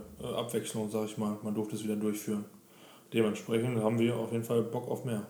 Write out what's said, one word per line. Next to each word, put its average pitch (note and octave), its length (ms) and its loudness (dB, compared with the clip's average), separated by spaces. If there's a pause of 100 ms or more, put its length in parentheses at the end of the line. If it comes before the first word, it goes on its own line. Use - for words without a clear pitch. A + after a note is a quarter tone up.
(220)
äh, B2 40 -4
Abwechslung, A2+ 640 -2
sag A2 140 0
ich G#2+ 140 -6
mal. G#2 240 0
Man G#2+ 120 -2
durfte G#2+ 220 -2
es G#2+ 80 -6
wieder G#2+ 120 0
durchführen. G#2 500 -2 (680)
Dementsprechend A2+ 680 2
haben A2+ 160 4
wir A#2 180 4
auf A2 160 -2
jeden A#2 120 0
Fall A#2 180 4
Bock B2 260 -2
auf A2+ 160 -2
mehr, A2 260 -2